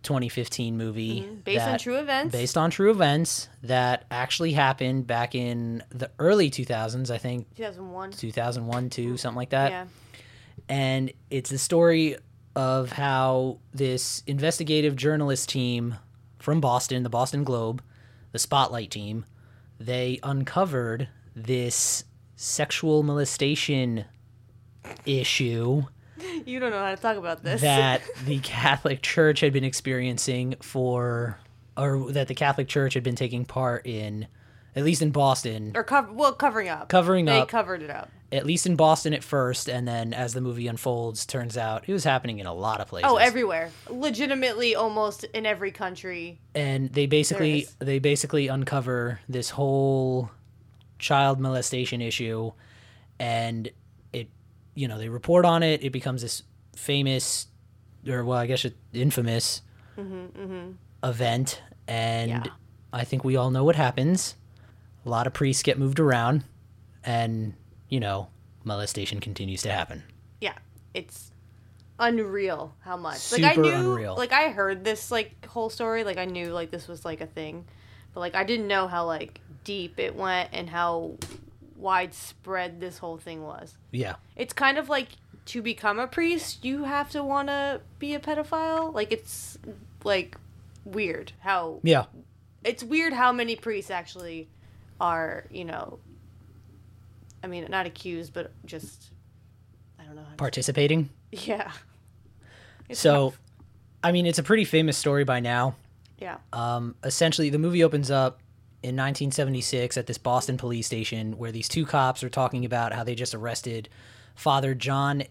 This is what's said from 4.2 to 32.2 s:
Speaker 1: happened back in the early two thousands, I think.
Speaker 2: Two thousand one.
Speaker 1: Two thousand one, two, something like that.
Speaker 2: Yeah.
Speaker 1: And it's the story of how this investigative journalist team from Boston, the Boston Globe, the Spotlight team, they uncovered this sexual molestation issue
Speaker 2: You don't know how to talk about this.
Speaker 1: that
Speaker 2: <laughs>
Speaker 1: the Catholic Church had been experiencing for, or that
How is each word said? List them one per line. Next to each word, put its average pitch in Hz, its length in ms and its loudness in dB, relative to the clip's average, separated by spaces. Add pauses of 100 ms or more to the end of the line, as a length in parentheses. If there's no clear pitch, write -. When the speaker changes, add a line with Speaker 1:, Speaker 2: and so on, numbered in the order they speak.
Speaker 1:
happened 135 540 2
back 120 280 0
in 117 540 -4
the 127 200 -8 (100)
early 175 300 6
two 131 160 -4
thousands, 120 460 -2
I 117 60 -2
think. 123 380 -6
Speaker 2:
Two 226 80 -8
thousand 190 280 -10
one. 190 200 -10
Speaker 1:
Two 113 200 -8
thousand 117 360 -2
one, 123 220 -2
two, 120 280 -4
something 120 200 -6
like 127 140 -6
that. 135 200 4
Speaker 2:
Yeah. 180 140 -8 (840)
Speaker 1:
And 131 420 0 (180)
it's 135 200 -4
the 139 80 -4
story 160 600 6 (380)
of 131 380 0
how 131 680 2 (140)
this 127 540 -2
investigative 151 680 2
journalist 143 540 0
team 120 460 0 (440)
from 156 200 2
Boston, 127 440 2
the 123 60 -2
Boston 131 340 0
Globe, 123 380 -2 (500)
the 117 80 -8
Spotlight 120 520 0
team, 107 340 -8 (540)
they 127 440 -2
uncovered 135 840 0 (280)
this 120 680 -2 (320)
sexual - 680 0
molestation 139 1000 0 (1000)
issue 127 760 2 (640)
Speaker 2:
You 254 140 -6
don't 247 120 -2
know 202 120 -2
how 190 100 -2
to 190 80 -8
talk 220 160 2
about 170 260 -6
this. 175 180 0
Speaker 1:
that 135 400 6 (120)
Speaker 2:
<laughs> 131 120 -8
Speaker 1:
the 139 140 0
Catholic 135 600 2
Church 156 380 4
had 143 140 4
been 135 100 2
experiencing 127 1000 -2
for, 120 760 -2 (400)
or 139 340 0
that 139 160 0